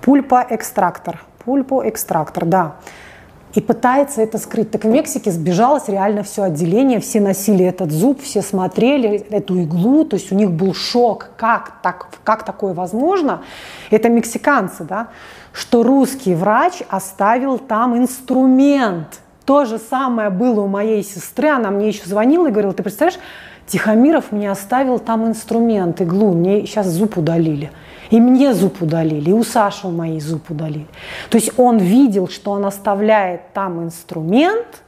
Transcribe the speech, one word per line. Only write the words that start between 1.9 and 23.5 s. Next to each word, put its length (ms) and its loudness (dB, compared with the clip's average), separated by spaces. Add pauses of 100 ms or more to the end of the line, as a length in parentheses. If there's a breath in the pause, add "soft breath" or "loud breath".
да. 300 0 (800 loud breath)
И 80 0
пытается 600 0
это 160 -2
скрыть. 340 -4
Так 120 -4
в 40 2
Мексике 440 0
сбежалось 560 0
реально 360 -2
все 200 -6
отделение, 560 2
все 220 0
носили 420 2
этот 260 -2
зуб, 320 0
все 200 -4
смотрели 880 0
эту 260 -2
иглу, 480 2
то 140 -2
есть 160 -8
у 20 0
них 160 2
был 220 0
шок, 640 0
как 340 -2 (100)
так, 260 -4 (180)
как 180 0
такое 300 -6
возможно. 680 -2 (480 loud breath)
Это 180 4
мексиканцы, 760 0
да, 240 -8 (460 loud breath)
что 300 0
русский 520 2
врач 540 0
оставил 680 -2
там 400 -2
инструмент. 1200 2 (240)
То 180 4
же 140 -4
самое 520 -2
было 300 0
у 80 -2
моей 340 -2
сестры, 460 -4
она 240 0
мне 160 0
еще 220 -4
звонила 380 2
и 40 0
говорила: 220 0
«Ты 100 -6
представляешь, 380 -2 (460 loud breath)